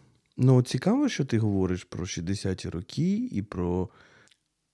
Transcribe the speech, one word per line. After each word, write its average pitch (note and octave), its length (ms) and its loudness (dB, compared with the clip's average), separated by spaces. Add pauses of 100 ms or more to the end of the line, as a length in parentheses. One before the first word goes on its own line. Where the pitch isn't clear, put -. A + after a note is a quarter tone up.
(380)
ну, B2+ 240 6
цікаво, A3+ 480 2
що - 160 -2
ти A#2+ 140 0
говориш F#2+ 440 0
про - 220 -8
шістдесяті F#2 640 -4
роки F#3+ 600 -4
і G2 100 -4
про F2+ 480 -2 (840)